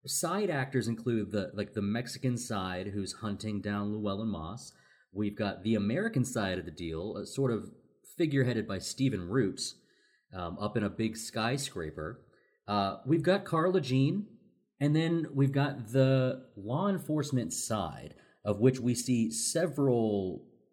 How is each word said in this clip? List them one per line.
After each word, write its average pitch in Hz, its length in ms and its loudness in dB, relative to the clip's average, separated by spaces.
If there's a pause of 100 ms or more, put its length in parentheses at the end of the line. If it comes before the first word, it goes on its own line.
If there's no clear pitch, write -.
Side 175 440 0
actors 131 360 0
include 110 460 0
the, 101 220 -2
like, 98 180 -4
the 110 80 -4
Mexican 120 560 -2
side 95 520 -4
who's 98 340 -4
hunting 104 400 -4
down 104 280 -2
Llewellyn 104 380 -2
Moss. 90 440 -8 (420)
We've 101 220 -2
got 101 260 -2
the 110 140 2
American 131 500 2
side 95 320 -2
of 82 80 -6
the 82 40 -8
deal, 82 480 -6
uh, 80 60 -6
sort 135 260 0
of 110 200 -2 (480)
figureheaded 131 500 2
by 95 120 -4
Stephen 107 480 0
Root, 104 340 2 (720)
um, 87 240 -6
up 104 180 -2
in 107 80 2
a 98 60 0
big 113 260 -2
skyscraper. 87 1040 -4 (480)
Uh, 98 380 0
we've 160 160 4
got 196 240 2
Carla 180 340 4
Jean, 139 460 2 (520)
and 147 160 4
then 165 380 2
we've 139 200 4
got 139 400 0
the 131 640 4
law 131 360 0
enforcement 143 640 0
side, 78 600 -4 (300)
of 104 160 0
which 127 200 6
we 120 140 2
see 117 360 2
several 120 1120 2 (280)